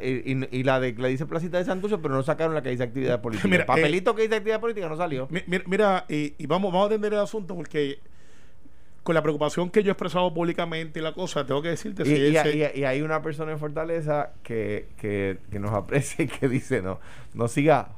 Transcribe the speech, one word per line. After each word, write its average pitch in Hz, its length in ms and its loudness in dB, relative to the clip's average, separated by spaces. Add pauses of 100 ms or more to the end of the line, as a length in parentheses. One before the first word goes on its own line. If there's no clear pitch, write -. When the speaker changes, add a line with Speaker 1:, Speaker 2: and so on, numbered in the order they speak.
Speaker 1:
y, 127 300 -2
y, 131 180 -2
y 127 140 -2
la 131 160 4
de, 127 180 0
la 127 80 0
dice 131 180 0
placita 165 340 -2
de 180 60 0
Santurce, 202 340 -2
pero 151 160 -2
no 135 100 2
sacaron 156 320 0
la 147 60 0
que 131 80 -4
dice 123 120 -2
actividad 123 380 0
política. 110 260 -2
Speaker 2:
Mira, 185 160 6
Speaker 1:
El 135 40 0
papelito 160 440 4
Speaker 2:
eh, 214 60 2
Speaker 1:
que 220 60 2
dice 220 120 2
actividad 220 260 0
política 208 280 -4
no 156 80 -6
salió. 151 340 -2
Speaker 2:
mi-, 175 160 -4
mi-, 180 200 0
mira, 190 420 4
y, 151 280 -2
y 151 100 -8
vamos, 180 260 2
vamos 190 140 4
a - 20 -
atender 208 240 0
el 208 80 2
asunto 202 340 -4
porque 147 460 -2 (1040)
con 170 100 2
la 156 80 6
preocupación 151 480 0
que 214 140 6
yo 196 60 4
he - 20 2
expresado 180 420 0
públicamente 170 640 -2
y 160 60 -4
la 160 80 -2
cosa, 156 340 -2
tengo 135 160 0
que 165 60 -4
decirte, 170 340 -4
Speaker 1:
Y, 139 40 2
Speaker 2:
sí, 143 100 6
Speaker 1:
y, 147 200 6
Speaker 2:
ese 147 380 4
Speaker 1:
y, 135 60 -4
y 139 40 0
hay 135 180 2
una 156 200 0
persona 156 300 -4
en 151 80 -6
Fortaleza 151 720 -2 (100)
que, 104 540 -4
que, 98 420 0 (140)
que 101 80 -4
nos 104 100 -2
<laughs> 110 40 0
aprecia 135 500 0
y - 40 0
que - 200 -2
dice, 120 340 0
"No, 95 160 -4 (360)
no 113 120 0
siga, 143 520 4